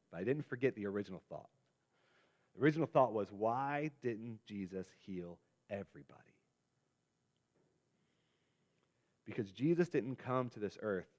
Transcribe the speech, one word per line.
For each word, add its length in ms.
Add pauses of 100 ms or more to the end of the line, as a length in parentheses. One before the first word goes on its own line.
(120)
But 80
I 40
didn't 260
forget 260
the 120
original 420
thought. 200 (1080)
The 80
original 240
thought 260
was, 180
why 600 (100)
didn't 440
Jesus 420 (180)
heal 320 (320)
everybody? 500 (3000)
Because 260
Jesus 380
didn't 280
come 320
to 100
this 220
earth 260 (120)